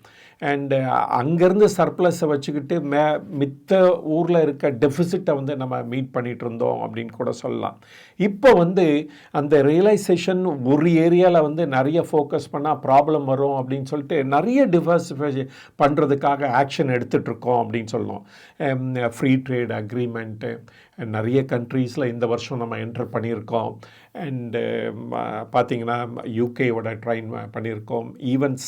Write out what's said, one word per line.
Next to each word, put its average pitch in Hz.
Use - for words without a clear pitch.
And, 139
அ, 127
அங்கேருந்து 180
சர்ப்ளஸை 170
வச்சுக்கிட்டு 147
மே-, 147
மித்த 180
ஊர்ல 165
இருக்க 147
டெஃபிசிட்டை 147
வந்து 135
நம்ம 127
மீட் 131
பண்ணிட்டு 120
இருந்தோம் 120
அப்படின்னு 113
கூட 123
சொல்லலாம். 117
இப்போ 202
வந்து 170
அந்த 143
ரியலைசேஷன் 180
ஒரு 147
ஏரியால 170
வந்து 156
நிறைய 139
ஃபோக்கஸ் 147
பண்ணா 143
ப்ராப்ளம் 143
வரும் 135
அப்படின்னு 135
சொல்லிட்டு 143
நிறைய 208
டிவர்சிஃபை 151
பண்றதுக்காக 139
ஆக்ஷன் 139
எடுத்துட்டு 123
இருக்கோம் 117
அப்படின்னு 113
சொல்லணும். 101
எம், 131
ஃப்ரீ 127
ட்ரேட் 127
அக்ரிமெண்ட்டு 113
நிறைய 113
கண்ட்ரீஸ்ல 127
இந்த 120
வருஷம் 117
நம்ம 117
என்டர் 113
பண்ணியிருக்கோம். 110
And, 123
ம-, 117
பார்த்தீங்கன்னா, 120
யூ 120
கேவோட 113
ட்ரைன் 113
பண்ணியிருக்கோம். 113
Even 131